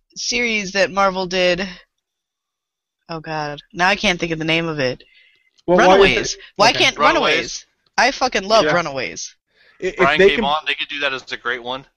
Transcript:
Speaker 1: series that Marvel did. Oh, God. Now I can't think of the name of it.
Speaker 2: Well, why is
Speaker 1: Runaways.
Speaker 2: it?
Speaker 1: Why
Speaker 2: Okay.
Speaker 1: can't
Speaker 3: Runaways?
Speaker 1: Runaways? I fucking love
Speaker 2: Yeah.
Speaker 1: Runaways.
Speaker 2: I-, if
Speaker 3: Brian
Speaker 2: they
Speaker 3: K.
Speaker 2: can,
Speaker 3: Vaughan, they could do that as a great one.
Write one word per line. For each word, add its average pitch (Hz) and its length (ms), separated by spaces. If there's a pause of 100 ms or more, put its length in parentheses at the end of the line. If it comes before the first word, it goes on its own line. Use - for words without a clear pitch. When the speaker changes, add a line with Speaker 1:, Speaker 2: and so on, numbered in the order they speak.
(160)
Speaker 1:
series 220 560
that 190 180
Marvel 190 360
did. 180 420 (1400)
Oh, 165 120
God. 151 400 (120)
Now 180 160
I 202 80
can't 190 220
think 170 140
of 160 60
the 156 60
name 165 220
of 156 120
it. 127 240 (640)
Speaker 2:
Well, 175 120
why 220 60
is - 60
Speaker 1:
Runaways. 156 440
Speaker 2:
it? - 60 (160)
Speaker 1:
Why 214 140
Speaker 2:
Okay. - 140
Speaker 1:
can't 262 140
Speaker 3:
Runaways? 294 160 (200)
Speaker 1:
Runaways? - 320 (320)
I 233 120
fucking 247 340
love 214 200
Speaker 2:
Yeah. 151 100
Speaker 1:
Runaways. 135 640 (440)
Speaker 2:
I-, 180 60
if 185 100
Speaker 3:
Brian 165 220
Speaker 2:
they 190 120
Speaker 3:
K. 147 60
Speaker 2:
can, - 80
Speaker 3:
Vaughan, 151 220
they 143 80
could 151 140
do 147 120
that 139 120
as 127 200
a 127 40
great 120 260
one. 131 240 (100)